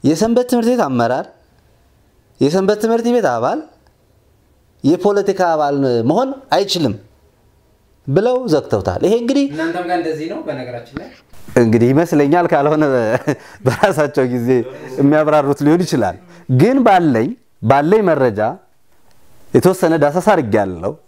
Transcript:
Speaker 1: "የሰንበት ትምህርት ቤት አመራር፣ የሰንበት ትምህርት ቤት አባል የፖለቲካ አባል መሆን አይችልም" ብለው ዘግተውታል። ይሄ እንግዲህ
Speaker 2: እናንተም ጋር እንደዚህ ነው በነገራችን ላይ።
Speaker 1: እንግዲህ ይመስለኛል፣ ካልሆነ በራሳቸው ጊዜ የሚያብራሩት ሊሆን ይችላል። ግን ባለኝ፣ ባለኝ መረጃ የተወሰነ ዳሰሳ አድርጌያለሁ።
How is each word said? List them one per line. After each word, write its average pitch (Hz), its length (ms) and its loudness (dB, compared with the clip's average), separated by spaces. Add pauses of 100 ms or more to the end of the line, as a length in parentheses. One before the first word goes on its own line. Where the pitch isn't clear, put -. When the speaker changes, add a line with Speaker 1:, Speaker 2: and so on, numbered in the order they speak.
Speaker 1:
"የሰንበት 220 440 0
ትምህርት 240 200 0
ቤት 247 140 0
አመራር፣ 127 440 0 (1160)
የሰንበት 190 380 0
ትምህርት 226 260 0
ቤት 240 220 0
አባል 127 320 -2 (1200)
የፖለቲካ 190 640 0
አባል 151 280 0 (300)
መሆን 220 240 0 (220)
አይችልም" 165 440 -2 (1120)
ብለው 214 300 0 (100)
ዘግተውታል። 110 560 -2
ይሄ 185 120 2
እንግዲህ 262 320 0
Speaker 2:
እናንተም 302 380 -6
ጋር 175 120 -2
እንደዚህ 156 300 -6
ነው - 140 -10
በነገራችን 123 540 -12
ላይ። - 140 -12 (460)
Speaker 1:
እንግዲህ 117 320 4
ይመስለኛል፣ 156 600 2
ካልሆነ 151 380 2 (760)
በራሳቸው 147 680 0
ጊዜ 120 220 -4 (460)
የሚያብራሩት 147 680 2
ሊሆን 160 200 4
ይችላል። 110 340 -2 (340)
ግን 185 340 4
ባለኝ፣ 165 460 2 (340)
ባለኝ 147 400 4
መረጃ 131 360 0 (1120)
የተወሰነ 175 440 2
ዳሰሳ 147 320 0
አድርጌያለሁ። 104 640 0 (160)